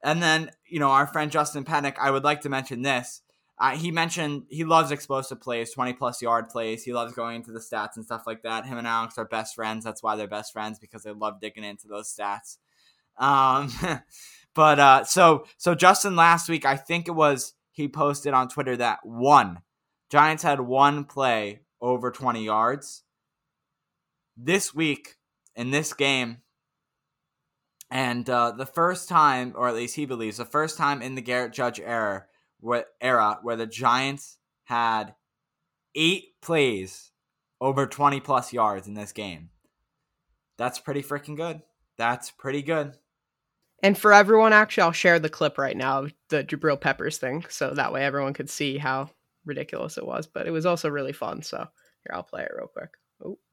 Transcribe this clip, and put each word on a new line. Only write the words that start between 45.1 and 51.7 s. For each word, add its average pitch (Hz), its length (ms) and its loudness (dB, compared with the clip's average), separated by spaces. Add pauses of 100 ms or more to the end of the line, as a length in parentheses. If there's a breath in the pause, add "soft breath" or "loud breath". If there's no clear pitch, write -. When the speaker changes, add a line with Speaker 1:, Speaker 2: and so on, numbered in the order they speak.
Speaker 2:
the 156 100 -4
clip 151 280 -2
right 139 200 -2
now 135 260 -2
of 143 100 -12 (160)
the 147 140 0
Jabril 147 360 -2
Peppers - 380 -2
thing, 139 320 -6
so 135 220 -6
that 139 220 -2
way 135 100 -2
everyone 139 300 -2
could 143 160 -10
see 139 280 -4
how 135 320 -4 (360)
ridiculous 147 520 -8
it - 80 -10
was. - 220 -8
But - 200 -8
it 170 40 -6
was 160 140 -2
also 170 240 0
really 143 240 -6
fun, - 300 -8
so - 140 -10 (460)